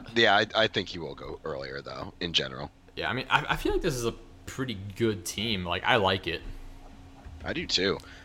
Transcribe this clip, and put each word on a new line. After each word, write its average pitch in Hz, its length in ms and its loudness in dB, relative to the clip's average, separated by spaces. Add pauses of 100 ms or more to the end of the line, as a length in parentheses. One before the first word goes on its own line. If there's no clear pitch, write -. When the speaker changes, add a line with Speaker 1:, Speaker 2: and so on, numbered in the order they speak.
(160)
Speaker 1:
yeah, 110 220 8
I, 110 260 4
I 110 40 4
think 95 220 -2
he 87 100 -8
will 71 160 -8
go 67 280 -10
earlier, 69 380 -6
though, 65 400 -10
in 87 120 -4
general. 67 380 -2 (240)
Speaker 2:
Yeah, 82 140 -2
I 104 40 0
mean, 127 160 -4
I, 143 200 4
I 143 80 2
feel 403 160 0
like 392 80 2
this 151 140 0
is 120 100 -2
a 113 80 0 (320)
pretty 127 280 -4 (220)
good 107 300 2
team. 101 400 -2
Like, 87 180 0
I 123 140 6
like 95 300 4
it. 82 140 -2 (1040)
Speaker 1:
I 95 100 -4
do 170 140 -4
too. 90 300 2 (280)